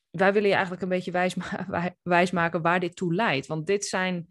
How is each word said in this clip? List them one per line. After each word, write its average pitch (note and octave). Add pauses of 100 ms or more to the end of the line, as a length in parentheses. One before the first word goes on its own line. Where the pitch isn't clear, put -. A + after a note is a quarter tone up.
(100)
wij F#3+
willen G3+
je F#3+
eigenlijk F3+
een F#3+
beetje F3+
wijs F3+
ma-, F#3
<laughs> -
wij-, F3+
wijs F3
maken E3+
waar E3+
dit F3
toe E3+
leidt. F3
Want D#3
dit G3+
zijn F#3